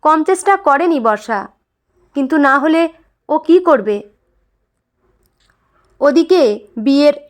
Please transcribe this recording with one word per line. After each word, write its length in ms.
কম 220
চেষ্টা 320
করেনি 440
বর্ষা, 480
কিন্তু 240
না 200
হলে 300
ও 100
কী 200
করবে? 440
ওদিকে 680
বিয়ের 360